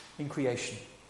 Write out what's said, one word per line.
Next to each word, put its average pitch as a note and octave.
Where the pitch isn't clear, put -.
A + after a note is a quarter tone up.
in D3
creation. B2